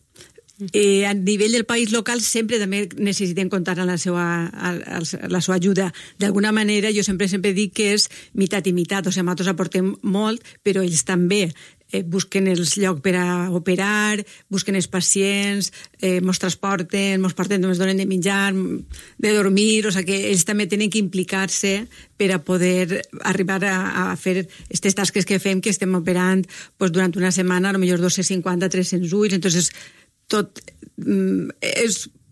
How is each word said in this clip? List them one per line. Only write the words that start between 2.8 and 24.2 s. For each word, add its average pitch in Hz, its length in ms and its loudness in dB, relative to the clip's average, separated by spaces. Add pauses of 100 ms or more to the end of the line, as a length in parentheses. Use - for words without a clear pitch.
necessitem 190 480 0
comptar 185 300 -2
amb 180 100 0
la 180 80 0
seua, 170 480 -2
a, 180 300 -6 (240)
a, - 320 -8
la 180 100 2
seua 180 160 0
ajuda. 185 320 2 (320)
D'alguna 202 320 2
manera, 208 400 2
jo 202 100 0
sempre, 196 280 0
sempre 196 260 0
dic 208 160 0
que 208 220 0
és 202 120 2 (300)
mitat 196 320 0
i 175 60 2
mitat. 180 320 -2
O 180 60 2
sigui, 180 120 0
nosaltres 180 240 0
aportem 190 460 0 (100)
molt, 214 380 0 (180)
però 190 240 2
ells 170 220 0
també, 185 400 2 (440)
eh, 196 140 -4
busquen 190 460 -2
els 170 260 0
llocs 185 240 0
per 185 160 2
a 180 80 0 (320)
operar, 208 640 0 (320)
busquen 196 240 -2
els 180 100 0
pacients, 196 840 0 (280)
eh, 185 220 2
mos 185 180 2
transporten, 196 800 0
mos 185 120 0
porten, 190 320 0
mos 180 160 2
donen 190 160 2
de 196 80 0
menjar, 196 480 0
de - 800 -4
dormir, 208 540 4
o 208 40 0
sigui 185 200 -2
que 196 80 0 (100)
ells 190 160 2
també 208 240 -2
tenen 208 240 0
que 220 80 2
implicar-se 190 880 -2 (340)
per 196 140 2
a 170 100 -4
poder 180 560 2 (240)
arribar 190 400 0
a, 185 460 -2
a 180 40 -4
fer 185 300 -2 (240)